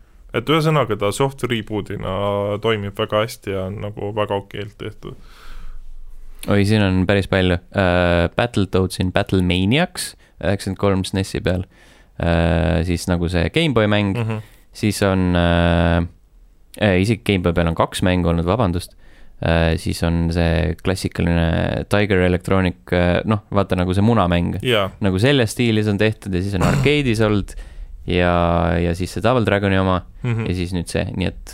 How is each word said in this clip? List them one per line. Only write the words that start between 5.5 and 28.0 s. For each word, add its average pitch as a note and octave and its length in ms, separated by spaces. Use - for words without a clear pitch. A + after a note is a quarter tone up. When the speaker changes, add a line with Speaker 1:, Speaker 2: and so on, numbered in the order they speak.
Speaker 2:
Oi, G2+ 160
siin G#2+ 180
on F#2+ 240
päris G2+ 240
palju. F#2 260
Äh, F2 680
Battletoads F#2 640
in F#2 120
Battlemaniacs, G2 960
üheksakümmend F#2+ 380
kolm F#2+ 260
snesi - 360
peal. F2+ 240
Äh, E2 680
siis F2 240
nagu F2 200
see E2+ 220
Game D#3 240
Boy A2 120
mäng, G#2 300
Speaker 1:
Mhm. A2 260
Speaker 2:
siis - 300
on, F#2+ 320
äh, E2+ 680
äh, F#2 200
isegi G#2 240
Game G2 180
Boy F2 100
peal E2+ 160
on E2+ 60
kaks - 280
mängu F2+ 260
olnud, E2+ 180
vabandust. F2+ 480
Äh, E2 340
siis F2 260
on E2+ 300
see E2 500
klassikaline E2+ 1080
Tiger G2+ 340
Electronic, F2+ 540
äh, F2 320
noh, G#2+ 260
vaata, G2 260
nagu F2+ 180
see G2 80
munamäng. F2+ 600
Speaker 1:
Jaa. G#2+ 280
Speaker 2:
Nagu F#2 180
selles B2 340
stiilis G#2+ 360
on G2+ 100
tehtud G#2+ 360
ja F2 60
siis G2 140
on F2 120
Speaker 1:
<clears throat> - 40
Speaker 2:
arcade'is C#3 500
olnud G#2+ 340